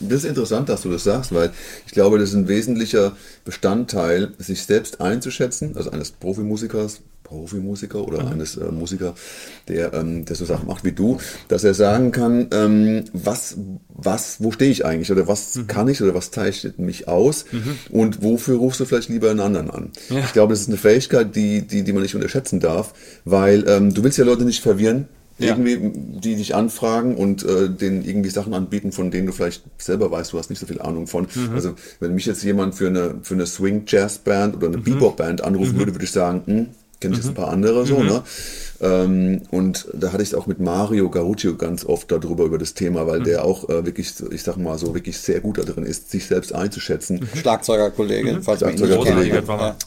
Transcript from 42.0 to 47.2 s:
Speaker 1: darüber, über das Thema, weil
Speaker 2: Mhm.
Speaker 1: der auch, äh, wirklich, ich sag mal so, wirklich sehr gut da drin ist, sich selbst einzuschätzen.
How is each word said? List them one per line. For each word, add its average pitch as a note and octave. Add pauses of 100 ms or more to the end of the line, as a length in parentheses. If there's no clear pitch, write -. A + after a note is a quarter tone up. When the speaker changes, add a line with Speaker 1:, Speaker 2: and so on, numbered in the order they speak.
Speaker 1:
darüber, E2
über D#2+
das D#2+
Thema, F2
weil E2
Speaker 2:
Mhm. -
Speaker 1:
der E2+
auch, F#2
äh, E2
wirklich, F2 (180)
ich -
sag F2
mal E2
so, E2
wirklich F2
sehr -
gut G#2
da F2+
drin -
ist, -
sich F#2+
selbst F2+
einzuschätzen. F2 (140)